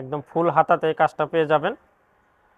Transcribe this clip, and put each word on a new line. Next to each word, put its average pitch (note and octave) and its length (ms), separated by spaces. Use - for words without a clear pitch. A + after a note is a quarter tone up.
একদম C3+ 180
ফুল E3+ 160
হাতাতে D#3+ 340
এই D3+ 120
কাজটা D#3 300
পেয়ে D#3+ 200
যাবেন। D#3 200